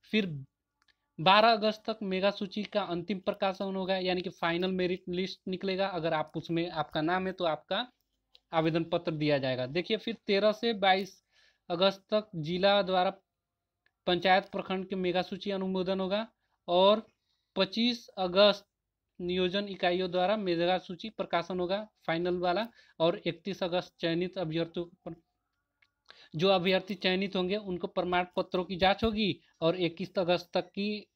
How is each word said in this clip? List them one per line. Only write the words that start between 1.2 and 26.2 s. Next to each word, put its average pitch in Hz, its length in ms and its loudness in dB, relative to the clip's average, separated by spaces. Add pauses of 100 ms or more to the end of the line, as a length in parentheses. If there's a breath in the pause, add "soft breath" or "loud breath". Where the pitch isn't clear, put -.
अगस्त 214 340 0
तक 220 180 -6
मेगा 190 280 0
सूची 202 340 -8
का 208 180 -4
अंतिम 175 380 -4
प्रकाशन 196 540 -4
होगा, 190 220 -2
यानी 180 240 -2
कि 180 100 -6
फाइनल 175 420 -2
मेरिट 185 360 -2
लिस्ट 185 380 -6
निकलेगा। 190 420 -2
अगर 165 240 -2
आप 156 220 -2
उसमें 165 360 -4
आपका 156 320 -4
नाम 185 240 0
है 185 60 -6
तो 180 140 -4
आपका 190 380 -4 (680)
आवेदन 165 320 2
पत्र 170 280 -2
दिया 147 240 2
जाएगा। 127 300 -2
देखिए, 180 300 -4
फिर 220 200 -6 (100)
तेरह 208 260 2
से 233 220 -2
बाईस 190 460 0 (480 soft breath)
अगस्त 190 420 0
तक 214 260 0
जिला 180 460 2
द्वारा 185 260 2 (1000)
पंचायत 185 440 4
प्रखंड 190 380 -4
के 196 80 -4
मेगा 180 260 0
सूची 202 280 -8
अनुमोदन 190 480 -2
होगा, 196 260 -2 (420)
और 190 380 6 (500)
पच्चीस 226 520 0 (120)
अगस्त 196 460 4 (540)
नियोजन 180 480 -2
इकाइयों 185 440 0
द्वारा 180 260 2
मेगा 180 420 0
सूची 185 320 -10
प्रकाशन 180 480 -4
होगा 196 280 -2 (200)
फाइनल 175 300 0
वाला, 180 300 0 (320 soft breath)
और 170 260 2
इकतीस 185 380 -6
अगस्त 175 360 -4
चयनित 180 380 -2
अभ्यर्थियों 165 480 -4
पर, 170 300 -16 (1160 loud breath)